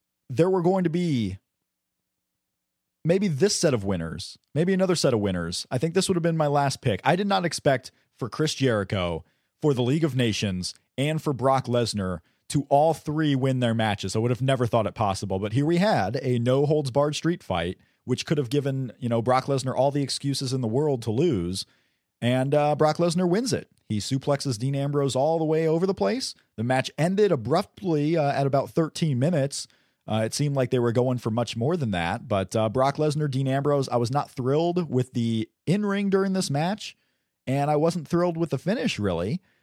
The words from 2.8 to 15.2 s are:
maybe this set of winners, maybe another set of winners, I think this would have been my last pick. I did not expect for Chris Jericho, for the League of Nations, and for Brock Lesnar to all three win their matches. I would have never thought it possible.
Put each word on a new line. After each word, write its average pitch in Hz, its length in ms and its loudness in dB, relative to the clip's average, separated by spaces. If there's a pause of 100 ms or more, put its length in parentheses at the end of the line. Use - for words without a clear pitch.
maybe 190 240 2
this 165 300 2
set 147 160 2
of 101 100 -2
winners, 82 520 -4 (180)
maybe 175 200 0
another 185 220 2
set 135 180 2
of 107 60 2
winners, 90 500 -4
I 127 80 -2
think 160 160 -2
this 185 140 0
would 185 80 0
have 165 60 0
been 165 140 0
my 156 120 2
last 143 320 0
pick. 104 240 0
I 156 120 4
did 202 100 0
not 196 180 0
expect 139 480 0 (260)
for 123 100 -6
Chris 156 260 -2
Jericho, 98 680 0 (380)
for 151 120 4
the 127 80 2
League 147 220 2
of 135 120 0
Nations, 101 580 0 (240)
and 151 220 -2
for 151 120 -2
Brock 131 340 2
Lesnar 104 540 -2 (300)
to 143 180 -2
all 151 260 4
three 151 400 -2
win 131 260 0
their 117 140 2
matches. 107 400 -2
I 113 40 -2
would 120 120 0
have 123 120 -2
never 131 240 2
thought 113 200 2
it - 80 -6
possible. 98 440 -2